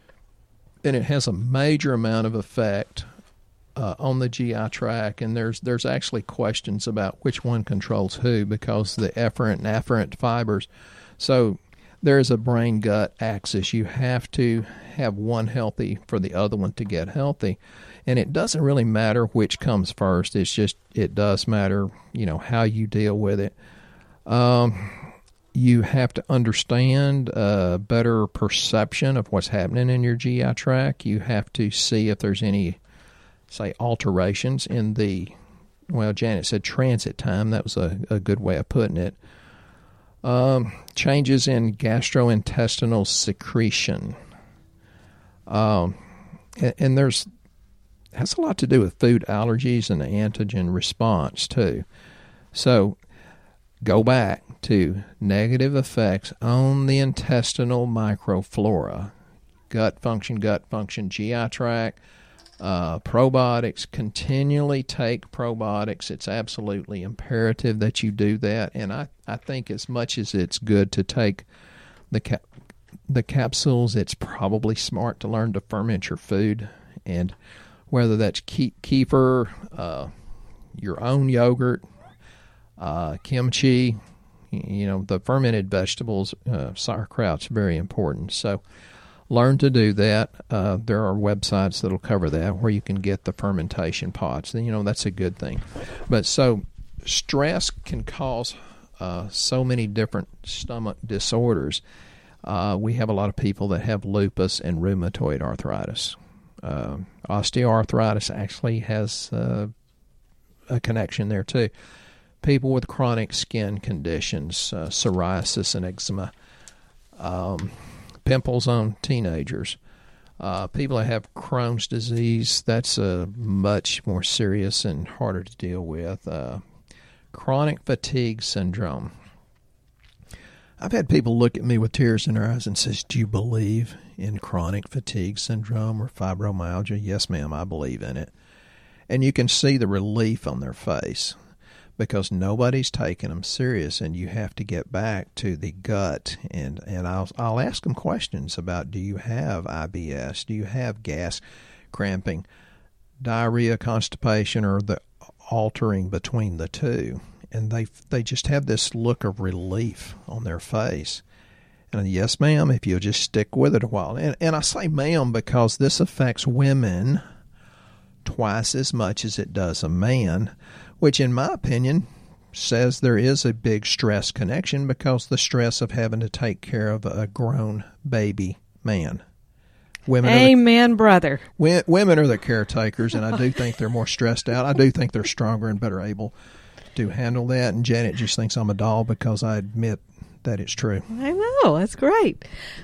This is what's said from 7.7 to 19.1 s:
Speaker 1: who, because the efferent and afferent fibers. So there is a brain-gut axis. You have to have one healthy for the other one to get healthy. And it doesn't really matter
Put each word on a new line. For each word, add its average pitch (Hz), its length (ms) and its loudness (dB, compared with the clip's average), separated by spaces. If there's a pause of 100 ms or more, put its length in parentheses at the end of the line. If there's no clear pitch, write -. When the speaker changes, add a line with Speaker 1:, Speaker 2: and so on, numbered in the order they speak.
Speaker 1:
who, 117 280 2
because 107 500 -2
the 107 220 -2
efferent 113 460 0
and 107 120 0
afferent 110 440 0
fibers. 117 480 0 (500)
So 120 400 4 (460)
there 139 160 6
is 123 100 4
a 123 80 4
brain-gut 110 800 0
axis. 107 540 -4
You 110 120 0
have 127 460 -2
to 117 340 2 (300)
have 117 200 0
one 110 320 0
healthy 110 580 -2
for 107 140 -2
the 95 140 -2
other 101 240 0
one 95 160 -2
to - 100 -6
get 95 240 -2
healthy. 135 500 -2 (480)
And 127 140 2
it 135 140 0
doesn't 160 280 0
really 139 220 4
matter 110 440 2